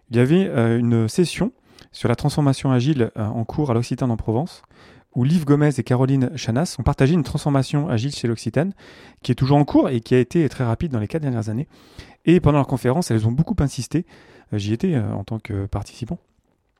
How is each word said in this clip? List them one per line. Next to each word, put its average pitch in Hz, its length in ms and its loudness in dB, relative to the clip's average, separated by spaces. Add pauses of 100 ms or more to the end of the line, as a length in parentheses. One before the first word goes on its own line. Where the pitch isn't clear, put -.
(100)
il 110 60 0
y - 20 2
avait, 165 300 4
euh, 117 320 2
une 117 260 2
session 180 460 0 (400)
sur - 160 -4
la 117 80 0
transformation 139 560 0
agile, 127 440 2
euh, 110 80 -4
en 113 200 -4
cours 147 260 -4
à 117 40 2
l'Occitane 120 360 -2
en 113 60 -2
Provence, 117 460 -4 (520)
où 123 80 0
Liv 156 220 2
Gomez 147 340 2
et 117 60 -2
Caroline 131 520 0
Chanas 123 440 -2
ont - 20 -4
partagé 139 320 2
une 170 80 2
transformation 143 640 -2
agile 123 240 -2
chez - 140 -6
l'Occitane, 120 480 -2 (480)
qui - 80 -2
est 123 60 0
toujours 139 220 4
en 147 60 6
cours 269 260 2
et 123 100 -2
qui 127 160 0
a - 20 6
été 135 300 2
très - 160 -4
rapide 117 260 -2
dans 127 80 -2
les 104 80 -2
quatre 160 160 -6
dernières 117 280 -4
années. 117 180 -6 (560)
Et 170 160 6
pendant 147 180 4
leur 135 80 2
conférence, 131 460 0
elles 113 160 2
ont 113 40 -2
beaucoup 156 280 0
insisté, 143 460 -4 (460)
euh, 107 60 -2
j'y 101 140 -2
étais, 175 220 -2
euh, 107 180 -2
en 107 100 -8
tant 110 160 -8
que 98 280 -6
participant, - 520 -10 (600)